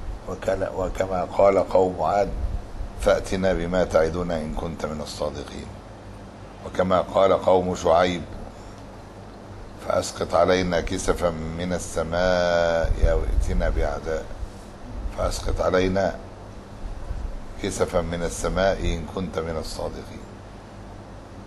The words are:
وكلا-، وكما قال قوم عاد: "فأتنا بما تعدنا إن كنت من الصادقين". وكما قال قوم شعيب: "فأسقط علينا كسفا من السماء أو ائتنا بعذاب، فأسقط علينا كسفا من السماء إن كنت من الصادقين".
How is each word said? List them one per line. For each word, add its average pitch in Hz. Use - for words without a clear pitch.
وكلا-، 95
وكما 92
قال 95
قوم 92
عاد: 98
"فأتنا 92
بما 87
تعدنا 82
إن 78
كنت 78
من 76
الصادقين". 73
وكما 92
قال 92
قوم 90
شعيب: 87
"فأسقط -
علينا 90
كسفا 87
من 82
السماء 85
أو 80
ائتنا -
بعذاب، 73
فأسقط 87
علينا 92
كسفا 92
من 85
السماء 90
إن 85
كنت 92
من 80
الصادقين". 78